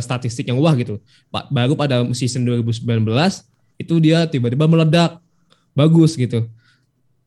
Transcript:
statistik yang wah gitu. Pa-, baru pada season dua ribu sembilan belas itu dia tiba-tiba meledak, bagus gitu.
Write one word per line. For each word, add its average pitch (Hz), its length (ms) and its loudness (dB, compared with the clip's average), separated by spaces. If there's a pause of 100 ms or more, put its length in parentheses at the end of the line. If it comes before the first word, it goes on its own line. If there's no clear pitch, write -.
statistik 123 480 -8
yang 123 80 -2
wah 160 160 2
gitu. 110 240 -4 (320)
Pa-, - 160 -8
baru 127 320 -2
pada 135 320 0
season 123 320 -4
dua 120 160 -2
ribu 117 160 -2
sembilan 113 320 -2
belas 143 400 -2 (340)
itu - 160 -2
dia 160 320 2
tiba-tiba 135 400 0
meledak, 165 560 2 (480)
bagus 160 400 4
gitu. 120 320 -2 (840)